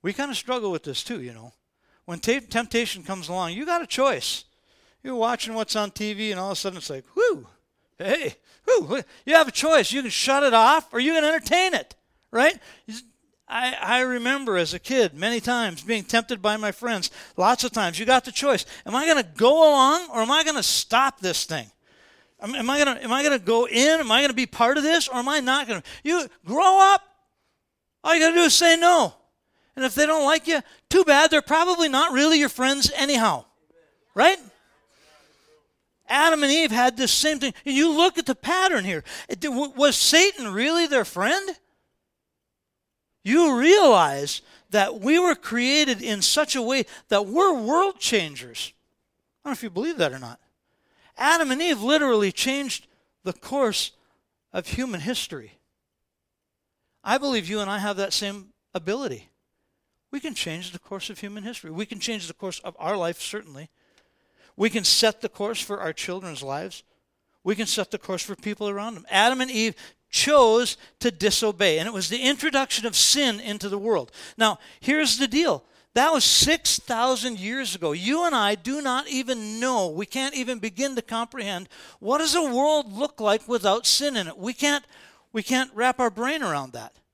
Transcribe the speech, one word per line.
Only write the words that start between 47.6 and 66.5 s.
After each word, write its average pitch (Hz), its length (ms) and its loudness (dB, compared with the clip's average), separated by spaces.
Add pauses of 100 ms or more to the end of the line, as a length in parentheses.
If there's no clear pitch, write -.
changers. 143 760 -4 (680)
I 294 60 -10
don't 277 40 -4
know - 20 -2
if - 80 -12
you 220 80 -8
believe 262 260 -6
that 160 160 0
or 131 60 -14
not. 120 200 -16 (800)
Adam 302 340 2
and 269 120 -2
Eve 311 180 0
literally 240 500 2
changed 269 560 -6 (360)
the 185 100 -8
course - 600 -4 (600)
of - 140 -8
human 240 340 -6
history. 147 520 -8 (1500)
I 220 140 0
believe 254 320 -2
you 208 120 -4
and 196 100 -4
I 202 80 -4
have 202 180 -4
that 196 160 -4
same 202 400 -8 (220)
ability. 185 560 -8 (800)
We 277 100 -10
can 285 140 -10
change 175 380 -10
the 180 60 -16
course - 300 -14
of 214 120 -16
human 208 240 -14
history. 220 260 -14
We 180 160 -8
can 208 140 -14
change 208 260 -8
the 165 80 -14
course 190 240 -12
of - 200 -16
our 175 180 -4
life, 170 260 -6
certainly. 160 480 -14 (840)
We 220 140 0
can 214 160 -4
set - 380 2
the 226 80 -6
course 214 320 -8
for 202 180 -8
our 165 140 -6
children's 180 480 -10
lives. 143 400 -10 (600)